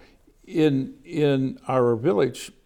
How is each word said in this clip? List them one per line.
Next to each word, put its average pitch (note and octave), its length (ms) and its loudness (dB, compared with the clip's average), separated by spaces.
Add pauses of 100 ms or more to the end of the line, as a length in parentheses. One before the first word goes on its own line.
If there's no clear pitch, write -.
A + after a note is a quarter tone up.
(460)
in, C#3+ 500 0 (100)
in C#3+ 520 0 (100)
our B2 280 2
village, C#3 560 -2 (140)